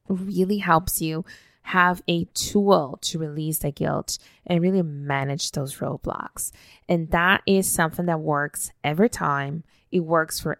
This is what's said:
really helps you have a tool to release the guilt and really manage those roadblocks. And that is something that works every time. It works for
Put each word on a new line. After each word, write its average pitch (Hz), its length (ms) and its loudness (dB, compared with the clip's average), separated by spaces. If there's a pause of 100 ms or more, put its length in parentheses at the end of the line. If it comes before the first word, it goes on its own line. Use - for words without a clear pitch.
really 190 480 0
helps 180 440 0
you 160 220 -4 (400)
have 180 460 2
a 170 240 0
tool 185 680 2
to - 160 -6
release 156 420 -4
the 143 120 -2
guilt - 460 -4 (280)
and 170 160 2
really 185 200 4
manage 143 720 -4
those 135 260 -6
roadblocks. - 760 -8 (380)
And 165 220 2
that 180 340 4
is 190 260 4
something 170 360 0
that 165 120 0
works 147 520 -4 (120)
every 160 260 4
time. 143 540 -4 (260)
It 180 120 0
works 160 380 0
for - 200 -4